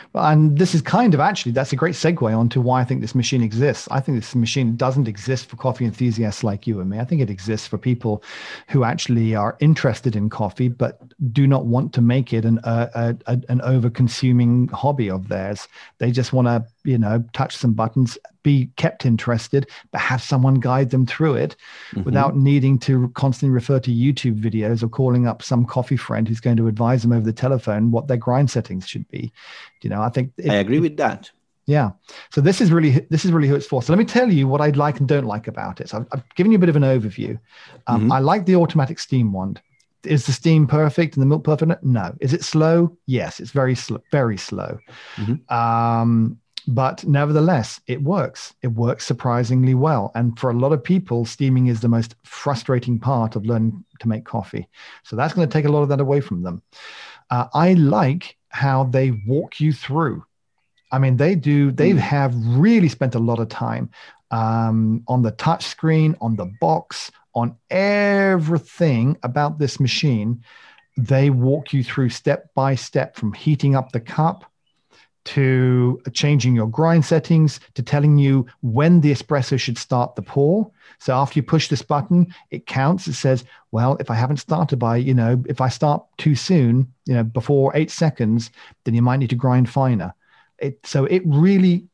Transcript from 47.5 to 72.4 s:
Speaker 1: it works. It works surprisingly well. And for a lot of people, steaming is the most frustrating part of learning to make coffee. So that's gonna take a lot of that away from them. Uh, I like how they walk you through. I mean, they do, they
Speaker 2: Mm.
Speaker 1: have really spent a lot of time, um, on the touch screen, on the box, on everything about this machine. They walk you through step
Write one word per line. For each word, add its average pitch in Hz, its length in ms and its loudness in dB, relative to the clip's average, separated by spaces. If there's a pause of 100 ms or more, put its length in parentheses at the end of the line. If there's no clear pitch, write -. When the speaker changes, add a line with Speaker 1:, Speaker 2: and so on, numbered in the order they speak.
Speaker 1:
it 127 140 -6
works. 160 520 -4 (100)
It 127 60 -2
works 117 360 -2
surprisingly 127 720 0
well. 127 400 0
And 117 220 -2
for 131 120 -2
a 117 40 0
lot 131 200 0
of 151 100 0
people, 175 400 -2
steaming 127 440 0
is 117 120 0
the 120 80 -2
most 117 360 0
frustrating 123 760 -4
part 117 360 -2
of 104 100 -6
learning 113 400 -2 (140)
to 113 80 -8
make 113 180 -4
coffee. 110 420 -10 (360)
So - 120 -14
that's 147 180 -2
gonna 165 140 0
take 147 180 0
a 147 60 2
lot 147 120 2
of 139 60 0
that 143 120 0
away 139 200 0
from 87 200 -6
them. 87 220 -8 (640)
Uh, 123 240 -2
I 175 200 4
like 147 640 2 (140)
how 135 360 0
they 131 260 0 (160)
walk 139 320 -4
you 151 140 2
through. 147 520 -4 (640)
I 131 60 -2
mean, 131 200 2
they 165 180 2
do, 143 360 2
they 147 200 4
Speaker 2:
Mm. 165 60 4
Speaker 1:
have 139 360 0 (240)
really 196 320 6
spent 127 240 -2
a 117 60 -2
lot 117 200 0
of 113 100 -6
time, 120 420 -6 (400)
um, 113 760 0
on 127 140 2
the 113 100 0
touch 151 340 -2
screen, 160 560 0
on 113 140 -2
the 95 160 -6 (100)
box, - 500 -2 (240)
on 117 200 -4 (140)
everything 185 1500 0
about 147 360 -2
this 139 200 -2
machine. 120 640 0 (540)
They 135 320 2
walk 131 440 0
you 135 100 0
through 127 260 -2
step - 440 -4